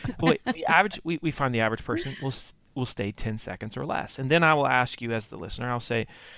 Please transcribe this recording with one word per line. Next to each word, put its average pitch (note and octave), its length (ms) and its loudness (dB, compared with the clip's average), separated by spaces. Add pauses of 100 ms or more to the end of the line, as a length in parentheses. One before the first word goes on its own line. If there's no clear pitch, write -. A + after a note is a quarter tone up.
(200)
Wait, - 260 4
the E3 180 -2
average, F3+ 400 6
we, E3 160 -2
we D#3+ 100 0
find C3+ 240 0
the A2+ 60 2
average A2 240 0
person B2+ 380 -4
will C3+ 60 -2
s-, - 260 -6 (200)
will B2+ 120 -2
stay G#2 260 -4
ten A2 240 -4
seconds G#2+ 400 -8
or C3 80 -6
less. - 340 -4
And C3+ 120 0
then E3+ 120 6
I D#3 120 6
will C#3+ 120 4
ask B2+ 360 2
you A#2 100 -2
as A2 160 -2
the - 80 -14
listener, F2 320 -6
I'll A#2+ 120 -2
say, A#2 260 -2 (320)